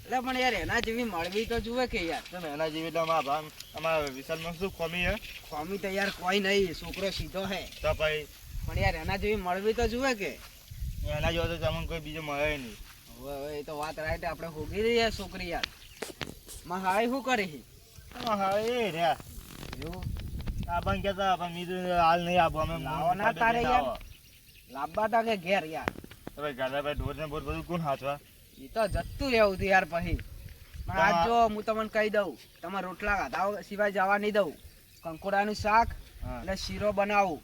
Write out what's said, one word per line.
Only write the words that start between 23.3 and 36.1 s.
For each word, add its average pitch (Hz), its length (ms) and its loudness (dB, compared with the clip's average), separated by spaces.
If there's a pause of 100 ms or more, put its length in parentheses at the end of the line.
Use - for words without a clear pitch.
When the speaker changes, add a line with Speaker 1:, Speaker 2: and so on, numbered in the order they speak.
Speaker 2:
કાઢી 233 240 6
Speaker 1:
યાર. 247 120 4
Speaker 2:
આવો. 240 220 2 (760)
Speaker 1:
લાંબા 190 380 0
તા 226 140 6
કે 226 140 2
ઘેર 180 280 2
યાર. 156 260 -6 (460)
Speaker 2:
તો 143 60 -6
ભાઈ, 147 120 -2
ગાડા 131 280 0
ભાઈ, 147 120 -2
ઢોર 131 200 -2
ને 151 120 -6
બોર 147 160 -6
બધું 151 240 -4
કોણ 170 140 0
હાચવા? 139 380 -2 (440)
Speaker 1:
ઈ - 60 -14
તો 220 180 0
જતું 262 440 -2
રહેવું 214 260 6
હતું 196 100 -2
યાર 190 180 6
પછી. 170 340 0 (680)
પણ 180 100 -4
આજ 202 180 6
Speaker 2:
હા. - 120 6
Speaker 1:
જો 233 220 6
હું 214 160 -2
તમને 220 240 0
કહી 214 220 2
દઉં, 202 280 2 (240)
તમારે 180 240 -4
રોટલા 202 300 0
ખાધા 165 300 0
વગર 202 160 -2
સિવાય 208 280 2
જવા 196 280 4
નહીં 208 160 0
દઉં. 180 180 4 (520)
કંકોડાનું 196 500 0
શાક 214 340 4 (340)